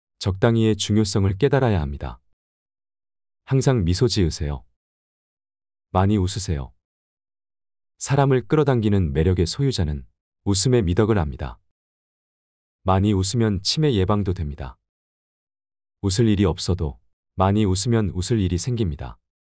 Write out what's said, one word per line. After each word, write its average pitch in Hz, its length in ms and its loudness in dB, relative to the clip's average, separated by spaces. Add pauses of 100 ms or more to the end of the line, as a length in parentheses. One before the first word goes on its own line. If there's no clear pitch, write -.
(200)
적당히의 110 560 2
중요성을 104 600 0
깨달아야 120 440 2
합니다. 69 380 -8 (1300)
항상 131 400 2
미소 90 220 2
지으세요. 76 560 -2 (1300)
많이 98 260 2
웃으세요. 90 560 -4 (1200)
사람을 135 500 2
끌어당기는 107 640 2
매력의 85 320 2
소유자는 80 600 -2 (380)
웃음의 113 400 2
미덕을 104 340 2
압니다. 69 420 -6 (1200)
많이 98 300 2
웃으면 101 500 0
치매 151 300 0
예방도 95 400 0
됩니다. 71 440 -8 (1200)
웃을 101 260 2
일이 101 180 2
없어도 82 540 -2 (360)
많이 101 300 2
웃으면 98 440 0
웃을 92 300 -2
일이 90 180 0
생깁니다. 82 600 -6 (320)